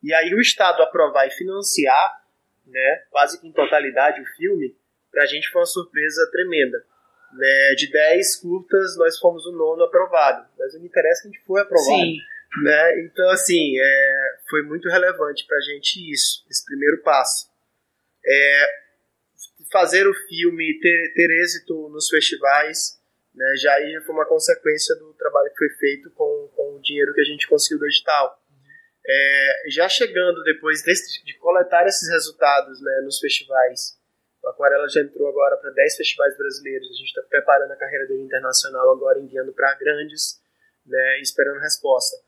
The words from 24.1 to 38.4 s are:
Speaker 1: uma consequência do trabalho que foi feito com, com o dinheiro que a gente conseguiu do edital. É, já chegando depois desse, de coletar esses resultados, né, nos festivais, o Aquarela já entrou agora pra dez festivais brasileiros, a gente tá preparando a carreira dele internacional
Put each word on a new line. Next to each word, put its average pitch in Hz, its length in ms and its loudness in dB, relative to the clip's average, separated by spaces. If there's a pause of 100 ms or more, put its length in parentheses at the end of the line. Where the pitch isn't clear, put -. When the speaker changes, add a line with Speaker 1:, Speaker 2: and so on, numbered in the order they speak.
Speaker 1:
uma 156 120 -2
consequência 156 680 0
do 156 180 -20
trabalho 143 360 0
que - 80 -18
foi 151 120 0
feito 139 400 -4
com, 147 440 -4
com 143 220 -6
o 139 40 -20
dinheiro 143 340 -2
que 151 60 0
a 147 40 2
gente 147 240 -6
conseguiu 147 320 0
do 147 60 -4
edital. 143 540 0 (680)
É, 139 640 2
já 165 180 0
chegando 180 560 0
depois 156 380 -2
desse, - 420 -4
de - 140 -16
coletar 175 480 2
esses 190 220 -2
resultados, 143 720 0
né, 135 220 -4
nos 135 160 -8
festivais, 131 800 -2 (440)
o - 60 -6
Aquarela 143 400 0
já 156 120 0
entrou 143 280 -4
agora 139 280 2
pra 139 140 -10
dez 139 260 0
festivais 143 400 -2
brasileiros, 135 540 -10
a 127 40 -20
gente - 200 -12
tá - 80 -8
preparando 139 500 0
a 135 40 -14
carreira 135 300 -8
dele 135 160 -6
internacional 131 680 -2